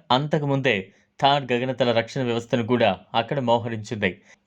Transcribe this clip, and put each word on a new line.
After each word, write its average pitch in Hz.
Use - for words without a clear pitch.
అంతకుముందే 139
థాడ్ 139
గగనతల 123
రక్షణ 113
వ్యవస్థను 117
కూడా 113
అక్కడ 117
మోహరించింది. 113